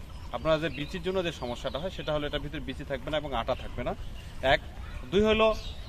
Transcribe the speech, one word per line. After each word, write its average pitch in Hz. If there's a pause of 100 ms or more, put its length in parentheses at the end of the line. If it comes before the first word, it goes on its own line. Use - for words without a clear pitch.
(320)
আপনারা 151
যে 160
বিচির 156
জন্য 185
যে 170
সমস্যাটা 123
হয় 180
সেটা 160
হলো 147
এটার 147
ভিতরে 147
বিচি 131
থাকবে 139
না 156
এবং 147
আটা 117
থাকবে 117
না। 165 (480)
এক, 139 (500)
দুই 185
হলো 220 (340)